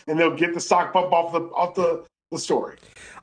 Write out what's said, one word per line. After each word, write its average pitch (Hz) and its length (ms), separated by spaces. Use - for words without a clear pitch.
and 156 140
they'll 165 160
get 170 180
the 170 60
stock 175 340
bump 180 180
off 170 220
the, 170 60
off 175 340
the, 170 320
the 165 80
story. - 400